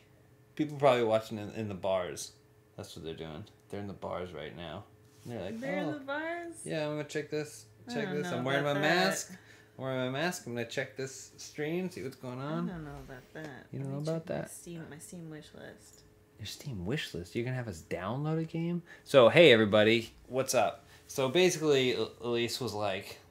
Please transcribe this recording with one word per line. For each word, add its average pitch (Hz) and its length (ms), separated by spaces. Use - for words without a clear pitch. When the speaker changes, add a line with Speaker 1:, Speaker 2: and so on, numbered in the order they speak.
Speaker 1:
People 147 220
probably 127 260
watching 110 340
in, 104 140
in 110 160
the 101 80
bars. 90 560
That's - 180
what 90 80
they're 80 100
doing. 78 300
They're 101 120
in 101 60
the 98 60
bars 90 380
right 73 240
now. 85 300
And 120 80
they're 110 80
like, 220 180
Speaker 2:
They're 277 200
in 302 100
Speaker 1:
"Oh, 302 40
Speaker 2:
the 294 120
bars? 330 480
Speaker 1:
yeah, 156 220
I'm 151 80
gonna 151 100
check 147 260
this. 151 360
Speaker 2:
I 240 40
Speaker 1:
Check 143 120
Speaker 2:
don't 143 160
Speaker 1:
this. 143 100
Speaker 2:
know - 60
Speaker 1:
I'm 123 80
wearing 139 160
Speaker 2:
about 143 140
Speaker 1:
my 147 80
Speaker 2:
that. 156 120
Speaker 1:
mask. - 240
I'm 127 60
wearing 127 280
my 135 80
mask. 175 260
I'm 120 80
gonna 117 140
check - 280
this - 420
stream, 170 520
see 92 140
what's 131 120
going 127 240
on." 160 300
Speaker 2:
I - 40
don't 160 120
know 147 60
about 131 260
that. 151 380
Speaker 1:
You 127 80
don't 139 100
Speaker 2:
Let 135 40
Speaker 1:
know 143 80
Speaker 2:
me 151 60
Speaker 1:
about 165 100
Speaker 2:
check - 80
my - 60
Speaker 1:
that? - 100
Speaker 2:
Steam, 170 380
my 143 100
Steam 170 320
wish 151 240
list. - 460
Speaker 1:
Your 107 60
Steam 98 400
wish 135 280
list? 90 220
You're 120 100
gonna 127 120
have 120 100
us 85 220
download 131 500
a 160 60
game? 170 360
So, 123 260
hey, 156 220
everybody. 110 600
What's 127 260
up? 110 320
So, 131 220
basically, 151 640
El-, 104 160
Elise 117 400
was 110 120
like, 101 460